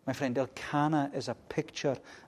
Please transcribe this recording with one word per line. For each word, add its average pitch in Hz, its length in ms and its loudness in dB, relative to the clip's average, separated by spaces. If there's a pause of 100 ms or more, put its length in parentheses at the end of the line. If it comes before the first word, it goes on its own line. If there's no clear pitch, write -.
my 135 60 2
friend, 123 240 0
Elkanah 143 760 2
is - 140 -4
a 120 80 -2
picture - 600 -2 (300)